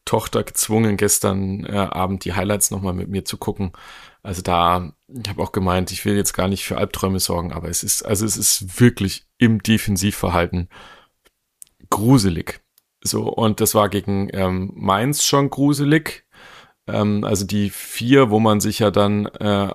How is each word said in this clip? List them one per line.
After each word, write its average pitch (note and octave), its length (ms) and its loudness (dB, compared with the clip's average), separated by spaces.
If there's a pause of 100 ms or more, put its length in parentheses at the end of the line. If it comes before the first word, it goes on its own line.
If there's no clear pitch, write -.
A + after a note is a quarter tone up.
Tochter A2+ 380 0
gezwungen, G#2+ 540 0
gestern, G2 680 0
äh, G2+ 120 -6
Abend F#2+ 480 -2
die F2+ 100 -6
Highlights G2 360 0
nochmal F#2+ 240 -4
mit F#2 140 -6
mir G2 160 -4
zu - 140 -10
gucken. G2 340 -4 (500)
Also F#2 200 -8
da, F2 500 2 (140)
ich A2+ 220 -10
hab F#2+ 100 -8
auch F#2+ 140 -4
gemeint, F#2 380 0
ich F#2 140 -8
will G#2 120 0
jetzt G2 160 -2
gar F#2 160 0
nicht G2 160 -2
für - 120 -6
Albträume F#2+ 440 -2
sorgen, E2+ 320 -4
aber E2 160 -10
es F2 140 -4
ist, - 200 -4
also G#2+ 240 -2
es G#2 100 -2
ist G#2 440 -2
wirklich A#2+ 460 2 (120)
im A2+ 240 2
Defensivverhalten F#2 1080 0 (1200)
gruselig. G2+ 720 2 (400)
So, A2 280 -2
und G#2+ 320 0
das A2 140 2
war G#2 160 4
gegen, G2 420 -2
ähm, F#2 420 -2
Mainz G#2 500 0
schon C#3 260 2
gruselig. C#3+ 760 0 (600)
Ähm, G#2 360 0
also G2+ 220 0
die G2+ 260 -2
vier, B2+ 600 2
wo G#2+ 100 4
man G#2+ 200 4
sich G#2+ 200 -2
ja G#2 100 4
dann, G#2 360 2
äh, G2+ 480 -2